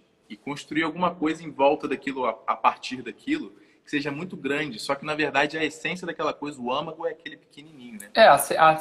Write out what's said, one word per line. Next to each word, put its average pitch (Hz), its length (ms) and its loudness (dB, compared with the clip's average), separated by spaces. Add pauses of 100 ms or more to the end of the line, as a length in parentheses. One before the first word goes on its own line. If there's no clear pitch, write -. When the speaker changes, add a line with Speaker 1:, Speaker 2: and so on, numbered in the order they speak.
(300)
Speaker 1:
e 107 60 -16
construir 151 460 -6
alguma 170 320 -2
coisa 160 280 -2
em 156 80 -14
volta 143 380 2
daquilo, 131 380 -4
a, 110 200 -2
a 110 100 0
partir - 460 0
daquilo, 117 480 -6 (320)
que - 80 -20
seja 147 200 -2
muito 180 260 -10
grande. 139 420 -4
Só - 160 -2
que, - 100 -10
na 151 100 -4
verdade, 147 420 0
a 156 80 -2
essência 170 420 -6
daquela 160 280 -4
coisa, 143 260 -10
o 120 120 -4
âmago 160 340 -4
é 160 40 -4
aquele 139 280 -14
pequenininho, 165 600 -20
né? - 140 -18
Speaker 2:
É, 220 120 10
a, 151 80 12
a, 160 360 4 (100)